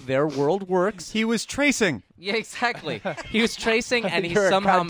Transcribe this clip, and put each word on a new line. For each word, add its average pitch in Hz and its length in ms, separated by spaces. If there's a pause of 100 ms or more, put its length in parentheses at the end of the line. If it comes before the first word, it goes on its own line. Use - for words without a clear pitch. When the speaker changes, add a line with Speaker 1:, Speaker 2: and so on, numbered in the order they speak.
Speaker 1:
their 135 220
world 156 420
works." 185 440
Speaker 2:
He 220 120
was 226 220
tracing. 220 560 (160)
Speaker 1:
Yeah, 196 160
exactly. 160 640 (140)
Speaker 3:
<laughs> - 160
Speaker 1:
He 220 100
was 226 160
tracing, 233 480
and 170 220
he 175 80
Speaker 3:
You're 202 120
a 180 40
Speaker 1:
somehow 190 280
Speaker 3:
goddamn 175 120